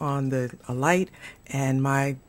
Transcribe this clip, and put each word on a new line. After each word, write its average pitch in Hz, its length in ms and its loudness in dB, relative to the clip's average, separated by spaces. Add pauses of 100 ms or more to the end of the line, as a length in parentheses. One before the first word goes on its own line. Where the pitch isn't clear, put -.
on 139 300 0
the, 127 200 0 (160)
a 120 60 -6
light. 165 380 2 (380)
And 135 340 2
my 139 340 2 (120)